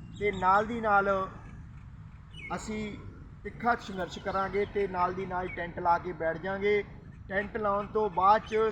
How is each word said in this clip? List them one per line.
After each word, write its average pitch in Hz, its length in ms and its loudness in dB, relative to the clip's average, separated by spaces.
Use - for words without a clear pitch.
ਤੇ 202 120 2
ਨਾਲ 190 340 6
ਦੀ 233 140 -4
ਨਾਲ 196 480 4
ਅਸੀਂ 214 420 -6
ਤਿੱਖਾ 220 300 0
ਸੰਘਰਸ਼ 190 440 -6
ਕਰਾਂਗੇ 196 560 0
ਤੇ 202 140 0
ਨਾਲ 180 260 0
ਦੀ 190 120 -4
ਨਾਲ 180 220 -2
ਟੈਂਟ 170 300 -6
ਲਾ 170 200 4
ਕੇ 180 140 -6
ਬੈਠ 160 240 0
ਜਾਾਂਗੇ। 196 480 0
ਟੈਂਟ 196 280 -2
ਲਾਉਣ 202 300 0
ਤੋਂ 214 240 0
ਬਾਅਦ 190 320 6
'ਚ 220 140 -2